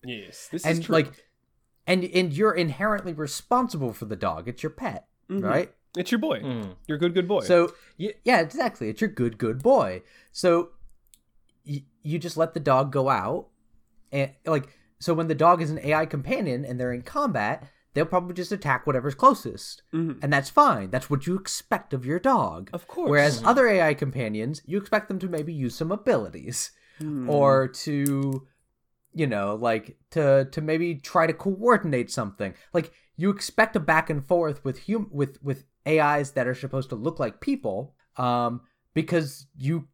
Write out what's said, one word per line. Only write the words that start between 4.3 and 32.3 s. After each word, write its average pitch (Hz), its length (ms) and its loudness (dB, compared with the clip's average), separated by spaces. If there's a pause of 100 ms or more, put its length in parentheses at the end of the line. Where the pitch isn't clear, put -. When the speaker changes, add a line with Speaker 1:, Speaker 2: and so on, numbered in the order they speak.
Speaker 2:
It's - 140 -10
your 151 80 -4
pet, 196 340 -8 (240)
Speaker 1:
Mm-hmm. 190 160 -4
Speaker 2:
right? 170 260 0 (240)
Speaker 1:
It's 180 160 -4
your 233 80 2
boy. 240 200 -2
Speaker 3:
Mm. 110 360 -8 (120)
Speaker 1:
Your 151 100 -4
good, 175 160 0
good 175 140 0
boy. 196 140 2
Speaker 2:
So, 175 320 4 (260)
Speaker 3:
Y- 208 160 -4 (100)
Speaker 2:
yeah, 240 160 6
exactly. 214 480 -4
It's 110 100 -8
your 220 120 0
good, 117 260 -2
good 120 240 -2
boy. 135 400 4 (300)
So 170 400 2 (920)
y-, 143 180 -8 (180)
you 156 180 -4
just 170 180 -8
let 160 160 0
the 165 60 -4
dog 139 320 2
go 135 180 0
out. 117 380 -2 (640)
And, 135 200 -2 (140)
like, 151 240 0 (300)
so 170 140 0
when 160 140 0
the 156 80 0
dog 165 260 6
is 156 80 -2
an 156 140 -4
A 147 100 2
I 156 120 2
companion 147 600 -4
and 123 140 -6
they're 123 140 -2
in 123 100 -8
combat, 143 640 -2 (260)
they'll 160 120 2
probably 180 280 -2
just 175 180 -6
attack 143 360 -2
whatever's 135 280 -2
closest. - 680 2 (100)
Speaker 1:
Mm-hmm. 165 280 -4
Speaker 2:
And 143 120 0
that's 139 160 0
fine. 156 400 4
That's 127 200 -4
what 139 180 0
you 180 80 0
expect - 580 -4
of 127 120 -6
your 156 140 -2
dog. 110 540 0
Speaker 1:
Of 175 140 -10
course. 349 220 -4
Speaker 2:
Whereas 143 280 4
Speaker 3:
Mm-hmm. 113 100 0
Speaker 2:
other 247 200 6
A 196 160 4
I 156 100 4
companions, 131 720 -4
you 170 120 -4
expect 208 300 -2
them 190 120 -6
to 185 80 -6
maybe 165 260 -6
use 131 220 -4
some 165 160 -4
abilities. 117 800 -2 (260)
Speaker 1:
Hmm. 147 320 -6
Speaker 2:
Or 139 380 4
to, 139 760 -2 (680)
you 151 140 -2
know, 101 280 -2
like, 113 420 -2 (140)
to, 139 400 4
to - 100 -6
maybe 160 340 0
try 165 320 2
to 160 60 0
coordinate 190 800 2
something. 101 420 -6 (200)